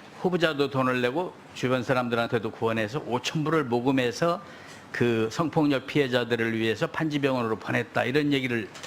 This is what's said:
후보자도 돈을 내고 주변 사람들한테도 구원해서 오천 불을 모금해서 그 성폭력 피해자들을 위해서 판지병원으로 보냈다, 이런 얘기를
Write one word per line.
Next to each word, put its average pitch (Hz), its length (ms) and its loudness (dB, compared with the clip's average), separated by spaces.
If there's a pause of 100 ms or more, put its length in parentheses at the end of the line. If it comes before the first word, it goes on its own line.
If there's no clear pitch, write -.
(220)
후보자도 156 480 2
돈을 127 320 2
내고 123 320 0 (220)
주변 127 280 0
사람들한테도 117 680 0
구원해서 113 560 -2
오천 123 360 -2
불을 156 200 2
모금해서 127 800 0 (500)
그 113 400 2
성폭력 147 560 0
피해자들을 120 720 2
위해서 113 300 0
판지병원으로 135 720 0
보냈다, 120 480 0
이런 143 260 2
얘기를 123 360 0 (200)